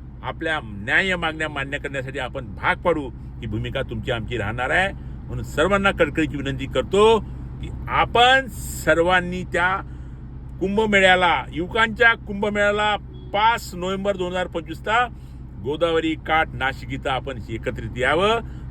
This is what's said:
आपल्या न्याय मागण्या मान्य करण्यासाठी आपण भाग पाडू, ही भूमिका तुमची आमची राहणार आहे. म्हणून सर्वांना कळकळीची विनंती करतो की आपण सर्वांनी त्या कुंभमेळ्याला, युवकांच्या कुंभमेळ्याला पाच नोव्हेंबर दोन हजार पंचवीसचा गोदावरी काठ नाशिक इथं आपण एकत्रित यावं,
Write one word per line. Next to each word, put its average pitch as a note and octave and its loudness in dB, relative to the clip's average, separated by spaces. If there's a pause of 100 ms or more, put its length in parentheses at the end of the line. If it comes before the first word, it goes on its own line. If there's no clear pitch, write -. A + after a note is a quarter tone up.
(220)
आपल्या D3+ -4
न्याय C#3 0
मागण्या D#3 -2
मान्य C#3+ -6
करण्यासाठी C3+ -6
आपण B2+ -8
भाग E3+ 0
पाडू, D#3 0
ही - -12
भूमिका A#2+ -4
तुमची A#2 -6
आमची A#2 -4
राहणार A2+ -2
आहे. F#3+ 2 (340)
म्हणून A#2+ -8
सर्वांना G3 2
कळकळीची D3+ 2
विनंती C3+ -4
करतो G3 4 (420)
की - -8 (200)
आपण A#3+ 6 (380)
सर्वांनी F3 4
त्या F3+ 0 (800)
कुंभमेळ्याला, F#3+ 6
युवकांच्या A3 4
कुंभमेळ्याला G#3 0 (360)
पाच A3 2
नोव्हेंबर F#3+ -2
दोन F3+ -4
हजार F3+ -2
पंचवीसचा F3+ -2 (560)
गोदावरी D#3+ 0 (120)
काठ D#3+ 2
नाशिक B2+ -4
इथं C3+ -4
आपण C3 -4 (100)
एकत्रित A2+ -6
यावं, E3+ 2 (300)